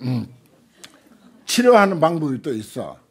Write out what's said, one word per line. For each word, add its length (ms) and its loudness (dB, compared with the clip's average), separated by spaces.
음, 260 -6
치료하는 540 4
방법이 420 -2
또 120 -8
있어. 440 -12